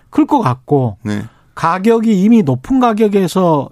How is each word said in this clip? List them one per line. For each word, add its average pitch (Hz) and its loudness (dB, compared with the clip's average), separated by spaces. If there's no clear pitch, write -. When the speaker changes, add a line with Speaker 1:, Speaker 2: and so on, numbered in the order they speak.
Speaker 1:
클 302 0
것 294 0
같고 127 -2
Speaker 2:
네. 104 -4
Speaker 1:
가격이 202 0
이미 220 4
높은 139 -2
가격에서 196 0